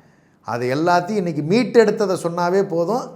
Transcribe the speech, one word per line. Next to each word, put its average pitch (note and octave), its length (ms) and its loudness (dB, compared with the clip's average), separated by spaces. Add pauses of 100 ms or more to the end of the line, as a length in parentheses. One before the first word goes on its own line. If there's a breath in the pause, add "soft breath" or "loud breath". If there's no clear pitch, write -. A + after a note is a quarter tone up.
(420 soft breath)
அதை A#2+ 300 -4
எல்லாத்தையும் F3 380 0
இன்னைக்கு F3 320 -4
மீட்டெடுத்ததை G3+ 840 2
சொன்னாவே F3 400 0
போதும், F3+ 520 -2